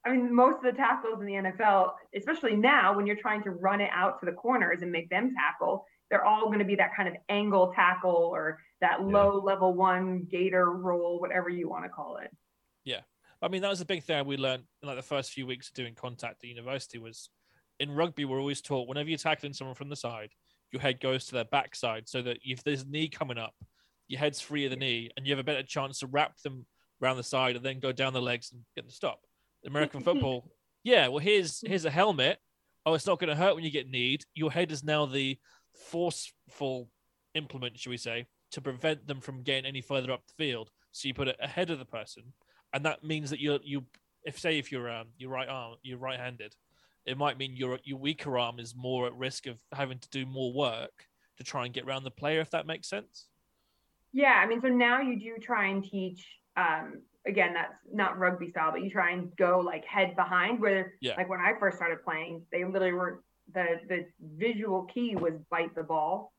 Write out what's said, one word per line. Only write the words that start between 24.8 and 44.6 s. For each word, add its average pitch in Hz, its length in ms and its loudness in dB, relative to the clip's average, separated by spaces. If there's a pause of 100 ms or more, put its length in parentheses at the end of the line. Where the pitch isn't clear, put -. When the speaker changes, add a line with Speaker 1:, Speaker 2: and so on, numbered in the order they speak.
Speaker 3:
knee 117 300 -2
and 135 100 -8
you 143 60 2
have 135 80 2
a 127 40 -6
better 135 200 -2
chance 135 360 -6
to 135 60 -6
wrap 143 320 0
them 131 280 -12 (360)
around 131 140 2
the 123 80 -6
side 127 320 2
and 120 80 -10
then 131 160 -4
go 131 100 0
down 131 220 0
the 127 100 0
legs 120 300 -2
and 120 120 -20 (120)
get 135 100 -12
the 123 60 -20
stop. - 340 -6 (400)
American 143 380 0
Speaker 1:
<laughs> - 0 -
Speaker 3:
football, 135 480 0 (320)
yeah, 202 240 6
well, 139 100 0
here's, 185 480 2
here's 185 180 0
a 156 60 2
helmet. 170 480 4 (480)
Oh, 160 80 6
it's 151 120 0
not 180 120 2
gonna 160 160 0
hurt 170 220 4
when 165 80 -8
you 156 80 -2
get 135 180 -2
kneed. 127 340 0 (100)
Your 151 180 0
head 170 180 2
is 143 140 -6
now 151 220 2
the 135 300 -2 (600)
forceful 135 920 -6 (460)
implement, 127 440 -8
should 127 120 -10
we 123 60 -4
say, 120 300 -8 (260)
to 147 80 -10
prevent 139 460 -4
them 139 140 -8
from 131 220 -12
getting 135 240 -2
any 135 140 -6
further 131 320 -4
up 123 140 -6
the - 80 -20
field. 123 360 -4 (220)
So - 160 -8
you 123 60 -4
put 135 140 -2
it 127 120 -4
ahead 170 300 -2
of 151 80 -4
the 127 60 -14
person, 113 480 -12 (400)
and 139 120 -4
that 156 200 -2
means 151 260 -4
that 139 100 -6
you're, 143 220 0
you, 139 220 -6 (400)
if, 143 140 -10
say, 160 200 0
if 131 140 -6